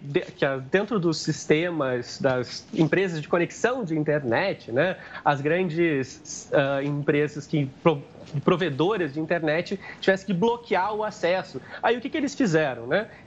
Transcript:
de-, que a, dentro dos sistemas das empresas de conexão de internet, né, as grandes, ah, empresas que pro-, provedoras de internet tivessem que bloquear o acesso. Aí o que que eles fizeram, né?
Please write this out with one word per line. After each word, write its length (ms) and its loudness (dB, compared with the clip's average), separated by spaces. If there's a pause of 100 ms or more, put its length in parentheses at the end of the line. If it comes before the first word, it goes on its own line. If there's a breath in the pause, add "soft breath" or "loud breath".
de-, 220 -2
que 220 -6
a, 120 2
dentro 420 0
dos 200 0
sistemas 1000 0
das 540 -2
empresas 480 2
de 80 -8
conexão 560 0
de 100 -2
internet, 760 0
né, 240 2 (260 loud breath)
as 200 2
grandes, 1080 -2
ah, 320 2
empresas 640 0
que 200 0 (160)
pro-, 180 4 (420)
provedoras 680 2
de 80 -6
internet 580 -2 (220 loud breath)
tivessem 260 2
que 60 -2
bloquear 640 0
o 100 -2
acesso. 560 -2 (220 loud breath)
Aí 160 2
o 20 -10
que 80 -6
que 80 -6
eles 180 -2
fizeram, 520 2
né? 220 0 (180 loud breath)